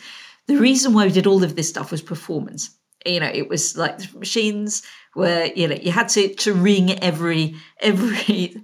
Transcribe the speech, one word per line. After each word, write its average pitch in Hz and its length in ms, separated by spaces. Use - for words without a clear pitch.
the 285 100
reason 254 360
why 208 140
we 185 40
did 185 160
all 190 160
of 156 140
this 151 140
stuff 156 200
was 156 120
performance. - 760
You 175 140
know, 151 120
it 139 160
was - 280
like 165 220
the 190 200
machines 208 640
were, 170 420
you 170 120
know, 143 80
you 170 160
had 220 180
to, 196 240
to - 180
wring 185 500
every, 160 520
every, 208 840